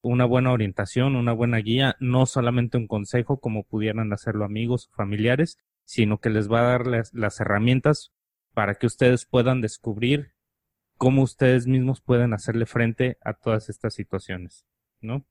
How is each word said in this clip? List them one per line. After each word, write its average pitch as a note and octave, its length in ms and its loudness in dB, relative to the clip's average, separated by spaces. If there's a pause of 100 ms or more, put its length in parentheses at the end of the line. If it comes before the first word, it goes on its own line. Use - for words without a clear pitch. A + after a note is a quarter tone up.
una B2 240 2
buena B2+ 260 2
orientación, A#2+ 640 0
una A#2+ 160 0
buena A#2 240 0
guía, A#2 440 0
no B2+ 260 2
solamente A#2+ 500 -2
un A2+ 100 -2
consejo A2+ 540 -2
como A2 240 -4
pudieran G#2+ 480 -4
hacerlo G#2 320 -4
amigos A#2 480 -4
o - 20 -20
familiares, A2+ 640 -2 (300)
sino G#2+ 320 0
que - 100 -2
les G#2+ 240 0
va A#2 80 4
a A#2+ 100 4
dar B2 160 0
las, A#2 280 -2
las A2 260 -4
herramientas A#2 720 2 (400)
para G2+ 220 0
que - 120 -2
ustedes B2 380 2
puedan B2+ 380 0
descubrir A#2+ 720 -4 (640)
cómo C3 240 4
ustedes B2+ 440 2
mismos C3 360 0
pueden A#2+ 320 2
hacerle A2+ 320 -2
frente A#2 560 -2
a G#2+ 100 -6
todas A2 380 -4
estas G#2+ 240 -8
situaciones, F#2 720 -10 (340)
¿no? B2 300 -8